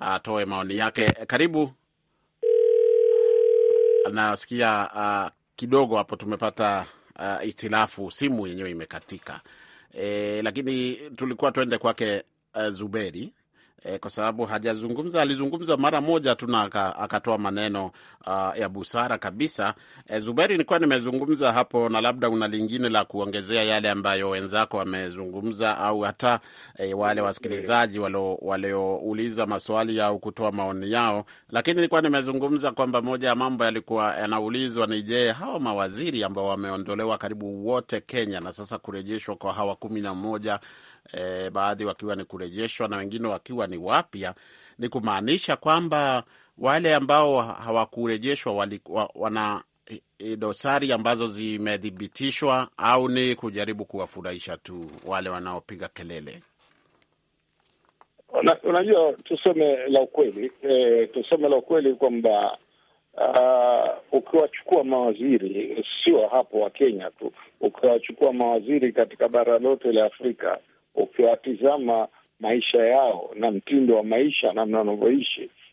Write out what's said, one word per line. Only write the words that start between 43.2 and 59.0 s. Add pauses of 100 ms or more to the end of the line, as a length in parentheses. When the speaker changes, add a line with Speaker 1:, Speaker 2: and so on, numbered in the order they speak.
Speaker 1:
wakiwa
ni
wapya, (440)
ni
kumaanisha
kwamba (340)
wale
ambao
ha-,
hawakurejeshwa
wali-,
wa-,
wana, (300)
e, (160)
e,
dosari
ambazo
zimethibitishwa
au
ni
kujaribu
kuwafurahisha
tu (160)
wale
wanaopiga
kelele? (1900)
Speaker 2:
Una-,
unajua,